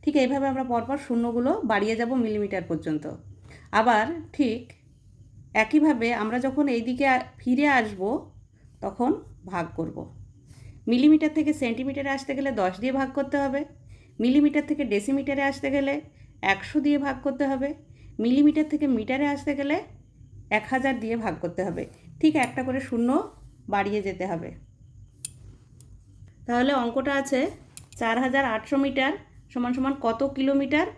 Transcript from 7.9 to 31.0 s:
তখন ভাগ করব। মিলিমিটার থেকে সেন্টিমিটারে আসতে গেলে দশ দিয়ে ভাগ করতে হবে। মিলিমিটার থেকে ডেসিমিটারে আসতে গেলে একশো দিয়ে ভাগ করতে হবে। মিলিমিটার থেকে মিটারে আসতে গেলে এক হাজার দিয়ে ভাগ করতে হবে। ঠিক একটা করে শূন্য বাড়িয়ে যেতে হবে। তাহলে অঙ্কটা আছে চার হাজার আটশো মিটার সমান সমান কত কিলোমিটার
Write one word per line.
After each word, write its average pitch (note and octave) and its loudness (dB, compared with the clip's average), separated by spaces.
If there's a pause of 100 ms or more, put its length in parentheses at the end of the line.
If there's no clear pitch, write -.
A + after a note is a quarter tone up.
তখন A#3+ -2 (360)
ভাগ F3+ -4 (100)
করব। - -6 (920)
মিলিমিটার D4+ 6
থেকে D4+ 2
সেন্টিমিটারে C4+ -4
আসতে C4+ -4
গেলে C4+ -2
দশ F#3 0
দিয়ে B3+ 0
ভাগ C4+ 0
করতে C#4 -2
হবে। C#4 0 (600)
মিলিমিটার D4 4
থেকে D4 -2
ডেসিমিটারে C4+ 0
আসতে C#4 -2
গেলে C#4 0 (480)
একশো - -2
দিয়ে D4 2
ভাগ C#4 -2
করতে C#4 -2
হবে। C4+ -2 (520)
মিলিমিটার D4 4
থেকে D4 0 (100)
মিটারে C4 0
আসতে C#4+ -2
গেলে C#4+ -2 (760)
এক G#3+ 0
হাজার C4 0
দিয়ে A3+ -4
ভাগ A3 -4
করতে E3+ -6
হবে। F3 -4 (360)
ঠিক D#4 6
একটা B3+ 0
করে C4 -2
শূন্য A#3+ -2 (600)
বাড়িয়ে G3+ 0
যেতে F3+ -4
হবে। E3+ -6 (1900)
তাহলে B3 2
অঙ্কটা C4 0
আছে C4+ 0 (580)
চার A3+ 0
হাজার C4+ 2 (100)
আটশো A3 -2
মিটার C4+ 2 (380)
সমান B3 -2
সমান C4+ 0
কত A3+ 0 (140)
কিলোমিটার C#4 2 (120)